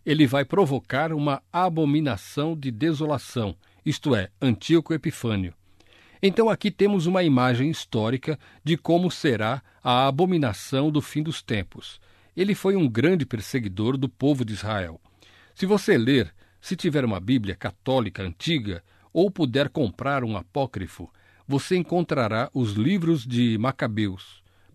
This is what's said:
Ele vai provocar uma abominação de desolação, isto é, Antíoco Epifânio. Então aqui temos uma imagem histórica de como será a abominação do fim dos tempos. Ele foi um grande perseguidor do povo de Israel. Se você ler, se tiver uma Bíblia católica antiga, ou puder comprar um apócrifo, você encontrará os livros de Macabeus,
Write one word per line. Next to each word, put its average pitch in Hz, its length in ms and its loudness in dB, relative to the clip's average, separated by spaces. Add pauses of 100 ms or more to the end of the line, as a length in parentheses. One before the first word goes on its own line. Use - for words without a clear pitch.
Ele 151 220 4
vai 135 180 2
provocar 151 720 0
uma 143 300 -2 (100)
abominação 156 1040 0
de 139 140 -6
desolação, 135 840 -2 (300)
isto - 300 0
é, 92 160 -2 (100)
Antíoco 156 500 2
Epifânio. 110 600 -4 (680)
Então 208 280 4
aqui 208 200 0
temos 196 360 2
uma 185 180 2
imagem 127 460 4
histórica 131 680 -2 (260)
de 160 120 2
como 170 340 2
será 135 540 -2 (180)
a 127 260 4
abominação 147 840 0
do 147 100 0
fim 151 220 -6
dos 160 180 -6
tempos. - 580 -8 (360)
Ele 196 180 0
foi 196 220 0
um 165 120 4
grande 135 380 2
perseguidor 107 720 -4
do 131 120 -2
povo 135 340 0
de 107 100 -4
Israel. 95 460 -6 (560)
Se 190 100 -2
você 196 320 4
ler, 117 360 2 (280)
se - 140 -6
tiver 143 300 0
uma 101 140 -2
Bíblia 104 360 0
católica 117 640 -4
antiga, 101 600 -6 (300)
ou 190 180 2
puder 139 380 0
comprar 135 540 -2
um 110 140 -4
apócrifo, 95 720 -8 (360)
você 139 280 0
encontrará 147 800 0
os 117 200 0
livros 160 520 2
de 120 320 2
Macabeus, 107 840 -4 (320)